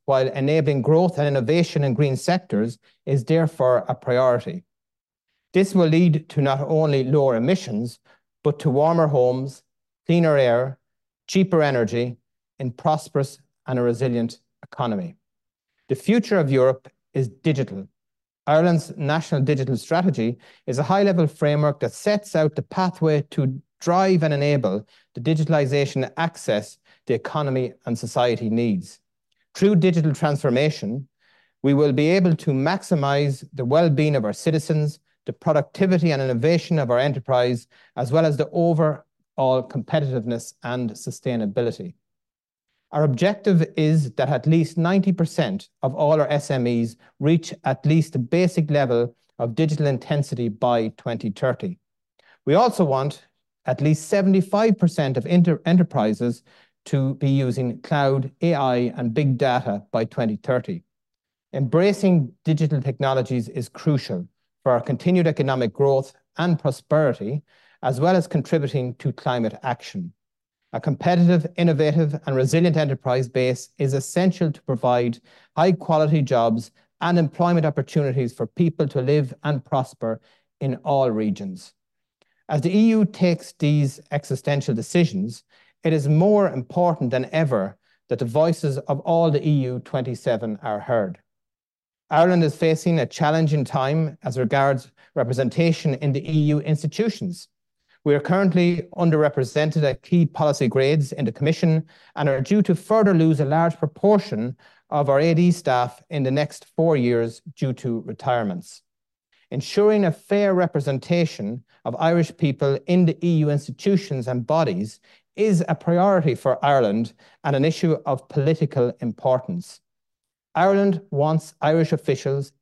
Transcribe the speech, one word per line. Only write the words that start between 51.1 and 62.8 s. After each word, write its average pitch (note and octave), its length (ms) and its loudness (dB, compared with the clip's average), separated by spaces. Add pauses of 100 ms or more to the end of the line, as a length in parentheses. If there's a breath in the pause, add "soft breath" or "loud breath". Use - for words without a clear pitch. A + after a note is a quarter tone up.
thirty. G#2 500 -6 (680 soft breath)
We C#3 80 2
also G3+ 320 2
want C3+ 400 -2 (400)
at C3 160 -4
least D3+ 260 0
seventy-five G3 720 2
percent C#3+ 400 0
of A#2+ 80 -6
inter-, F3 400 2
enterprises A#2+ 760 0 (440 soft breath)
to C3+ 300 -2
be C#3 120 -2
using B2+ 540 -2
cloud, C#3 580 -2
A E3+ 140 2
I, C3 220 0 (200)
and A#2+ 160 -4
big C3+ 240 0
data A#2+ 460 -2 (100)
by A2+ 140 0
twenty A2+ 300 -4
thirty. A#2+ 480 -6 (680)
Embracing E3 800 2 (140)
digital D#3 340 0